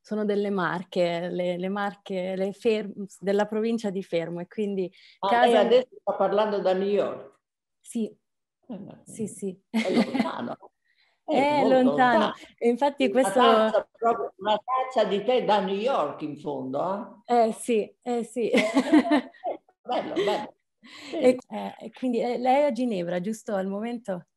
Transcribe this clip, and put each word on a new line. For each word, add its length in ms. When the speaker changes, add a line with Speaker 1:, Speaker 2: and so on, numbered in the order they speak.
Speaker 1:
sono 240
delle 240
Marche. 800
Le, 260
le 120
Marche, 640
le 160
Fer-, 400
della 260
provincia 440
di 140
Fermo, 380
e 60
quindi 440
Speaker 2:
Ah, 100
Speaker 1:
casa 160
Speaker 2:
lei 100
adesso 220
sta 140
parlando 440
da 140
New 160
York? 500
Speaker 1:
Sì. 340
Speaker 2:
Eh, 120
ma 260
Speaker 1:
Sì, 220
sì. 300
Speaker 2:
è 240
lontano. 720
Speaker 1:
<laughs> 60
Speaker 2:
È 120
Speaker 1:
È 240
Speaker 2:
molto 140
Speaker 1:
lontano. 200
Speaker 2:
lontano. 140
Speaker 1:
E 100
infatti 380
Speaker 2:
Una 80
Speaker 1:
questo 260
Speaker 2:
tazza 480
proprio, 420
una 180
tazza 500
di 160
tè 220
da 160
New 160
York, 440
in 160
fondo, 880
eh? 220
Speaker 1:
Eh, 60
sì, 480
eh, 240
sì. 240
Speaker 2:
Eh, 120
bello, 340
bello. 380
Speaker 1:
<laughs> 340
E, 220
Speaker 2:
Sì. 160
Speaker 1:
eh, 240
e 180
quindi, 220
eh, 180
lei 260
è 20
a 80
Ginevra, 480
giusto, 340
al 120
momento? 580